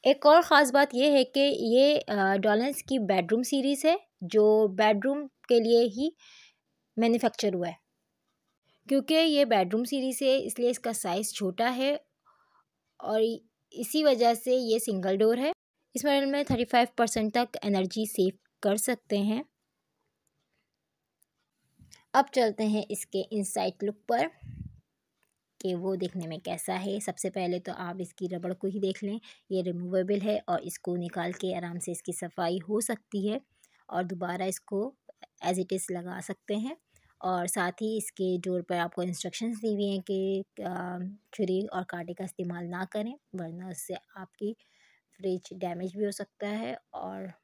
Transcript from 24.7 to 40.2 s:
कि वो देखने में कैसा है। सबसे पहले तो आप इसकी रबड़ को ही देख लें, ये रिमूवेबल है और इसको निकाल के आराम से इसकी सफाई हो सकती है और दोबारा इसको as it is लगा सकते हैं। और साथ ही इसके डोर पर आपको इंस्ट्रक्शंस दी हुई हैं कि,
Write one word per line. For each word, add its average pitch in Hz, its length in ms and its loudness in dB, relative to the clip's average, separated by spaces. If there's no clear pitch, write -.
कि 185 140 -2
वो 190 200 -4
देखने 180 320 -6
में 160 120 -10
कैसा 175 340 -6
है। 196 260 -4
सबसे 190 300 -6
पहले 180 300 -4
तो 180 140 -10
आप 175 280 -10
इसकी 180 260 -8
रबड़ 180 260 -6
को 185 140 -6
ही 196 120 -4
देख 190 240 -4
लें, 208 160 -6
ये 190 100 0
रिमूवेबल 185 580 -2
है 208 300 -2
और 175 140 -2
इसको - 320 -6
निकाल 175 380 -4
के 185 220 -4
आराम 170 240 -6
से 180 120 -8
इसकी 175 220 -8
सफाई 175 440 -4
हो 202 240 -4
सकती 208 460 -6
है 226 140 -4
और 175 140 -2
दोबारा 180 420 -6
इसको 202 500 -6
as 180 100 0
it 185 180 -4
is 190 180 -6
लगा 180 300 -8
सकते - 340 -8
हैं। 254 220 -6
और 180 260 -2
साथ 180 240 -2
ही 220 260 -4
इसके 185 400 -2
डोर 180 240 -2
पर 175 140 -4
आपको 175 280 -4
इंस्ट्रक्शंस 185 540 -6
दी 214 160 -2
हुई 202 160 0
हैं 196 120 -2
कि, 190 420 -2